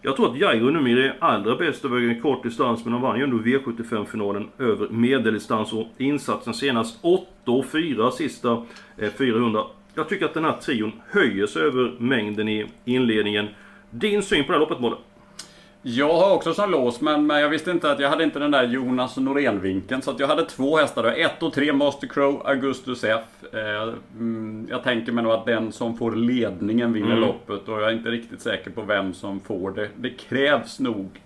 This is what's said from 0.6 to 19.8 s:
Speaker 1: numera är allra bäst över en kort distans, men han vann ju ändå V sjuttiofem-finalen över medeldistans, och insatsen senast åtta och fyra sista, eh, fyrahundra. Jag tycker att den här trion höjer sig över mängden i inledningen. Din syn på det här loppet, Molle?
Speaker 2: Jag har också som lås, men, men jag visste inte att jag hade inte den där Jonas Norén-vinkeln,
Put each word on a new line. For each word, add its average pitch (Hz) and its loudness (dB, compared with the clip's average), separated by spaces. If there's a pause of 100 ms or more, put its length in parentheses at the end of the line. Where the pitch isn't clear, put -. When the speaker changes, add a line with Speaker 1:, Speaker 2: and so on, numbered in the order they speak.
Speaker 1:
numera 127 4
är - 0
allra 117 2
bäst 160 -2
över 123 0
en 117 2
kort 135 0
distans, 117 0
men 117 -2
han 123 0
vann 117 0
ju 139 2
ändå 123 0
V 120 2
sjuttiofem-finalen 107 -4 (100)
över 104 0
medeldistans, 113 0
och 110 -4 (120)
insatsen 127 -2
senast 120 -2
åtta 175 0
och 135 2
fyra 135 0
sista, 120 -2 (360)
eh, 104 -2
fyrahundra. 113 2 (300)
Jag - -4
tycker 185 -2
att 147 -4
den 160 -2
här 143 2
trion 110 -2 (180)
höjer 107 2
sig 156 -2
över 127 2
mängden 107 0
i 107 -2 (180)
inledningen. 107 2 (420)
Din 202 0
syn 160 2
på 180 -2
det 151 4
här - 4
loppet, 151 0
Molle? 117 0 (840)
Speaker 2:
Jag 135 2
har 185 6
också 165 0
som 202 0
lås, 123 2
men, 151 2
men 147 4
jag 147 4
visste 156 -2
inte 165 2
att 135 0
jag 139 2
hade 156 2
inte 143 -2
den 147 0
där 131 4
Jonas 127 -2
Norén-vinkeln, 127 0